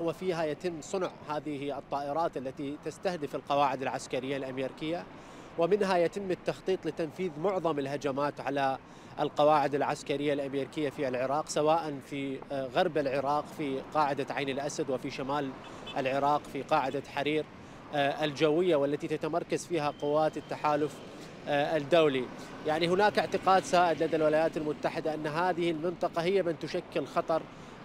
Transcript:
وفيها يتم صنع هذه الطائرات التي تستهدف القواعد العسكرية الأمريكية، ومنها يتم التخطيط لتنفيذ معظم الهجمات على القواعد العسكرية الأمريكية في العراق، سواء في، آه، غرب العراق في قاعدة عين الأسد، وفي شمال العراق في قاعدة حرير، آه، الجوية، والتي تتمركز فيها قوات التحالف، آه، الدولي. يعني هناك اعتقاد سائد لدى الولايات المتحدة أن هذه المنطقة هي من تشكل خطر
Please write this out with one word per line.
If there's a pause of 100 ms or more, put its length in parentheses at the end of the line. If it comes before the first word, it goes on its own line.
وفيها
يتم
صنع (180)
هذه
الطائرات
التي
تستهدف
القواعد
العسكرية
الأمريكية، (540)
ومنها
يتم
التخطيط
لتنفيذ (120)
معظم
الهجمات
على (420)
القواعد
العسكرية
الأمريكية
في
العراق،
سواء (120)
في، (140)
آه،
غرب
العراق (140)
في (140)
قاعدة
عين
الأسد،
وفي
شمال (460)
العراق (100)
في
قاعدة (120)
حرير، (500)
آه،
الجوية،
والتي
تتمركز
فيها
قوات
التحالف، (540)
آه،
الدولي. (420)
يعني
هناك
اعتقاد
سائد
لدى
الولايات
المتحدة
أن
هذه
المنطقة
هي
من
تشكل
خطر (420)